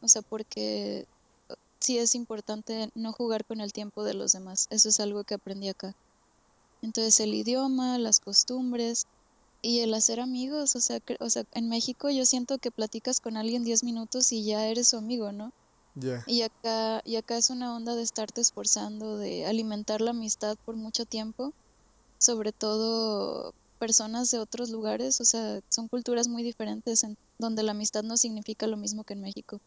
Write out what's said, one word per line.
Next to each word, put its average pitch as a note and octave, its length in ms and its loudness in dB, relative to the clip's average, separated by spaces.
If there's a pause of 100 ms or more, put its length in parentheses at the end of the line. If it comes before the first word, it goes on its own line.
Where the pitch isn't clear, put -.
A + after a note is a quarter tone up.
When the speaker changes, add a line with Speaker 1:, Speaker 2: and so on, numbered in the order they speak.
Speaker 1:
O A3+ 80 -4
sea, A3+ 140 6
porque G#3+ 800 -4 (760)
sí B3+ 180 2
es A#3 180 4
importante A3 800 -4
no A3+ 160 -4
jugar A3 320 0
con A3 160 -6
el G#3 120 -6
tiempo G#3 320 -8
de G#3 100 0
los G3 180 2
demás. F#3+ 380 0
Eso G#3+ 180 4
es G#3+ 120 4
algo G#3 240 0
que - 100 -4
aprendí G3 340 -6
acá. F#3+ 240 -8 (920)
Entonces, A3+ 380 4
el G#3+ 140 0
idioma, B3+ 640 2
las A3+ 220 6
costumbres A#3+ 840 0 (560)
y A#3 180 4
el A3 140 2
hacer A3+ 260 2
amigos, B3+ 560 0
o A#3+ 40 -2
sea, A#3 200 0
que, - 200 -6
o A#3 100 -2
sea, A3+ 220 0
en A#3 180 -2
México B3 400 -2
yo C4 160 4
siento B3+ 320 2
que B3 120 -4
platicas A3+ 500 -4
con A3 180 -4
alguien A3+ 260 0
diez A3+ 180 2
minutos A#3+ 500 -2
y A3 120 -2
ya G#3+ 240 0
eres A#3 200 2
su B3 100 2
amigo, A3 340 -2
¿no? G#3+ 180 -8 (440)
Speaker 2:
Ya. B2+ 320 -2
Speaker 1:
Y A#3+ 160 2
acá, A3 640 -2
y A3+ 120 -2
acá A#3 220 -2
es A#3+ 100 4
una B3 260 -4
onda A#3 220 -4
de A#3 60 -2
estarte A3+ 400 -4
esforzando, G#3+ 760 0
de F3+ 300 -2
alimentar G#3+ 560 0
la A#3 80 4
amistad A3 460 -2 (100)
por A3+ 100 -6
mucho A3 300 -4
tiempo, A3 460 -6 (680)
sobre A3 340 4
todo A3 1000 0 (260)
personas A3+ 520 2
de B3 80 2
otros A#3 320 -4
lugares, A3 520 0
o - 20 -6
sea, G#3+ 360 2 (100)
son A3+ 180 0
culturas A#3+ 400 0
muy A#3 140 -2
diferentes A3 640 -2
en G#3+ 120 -8 (220)
donde A3+ 240 0
la G#3+ 100 2
amistad G#3 300 -2
no A3+ 160 -2
significa A3 480 -2
lo A3 100 -2
mismo G#3 280 -6
que G3+ 100 -10
en G3+ 80 -8
México. G3+ 440 -10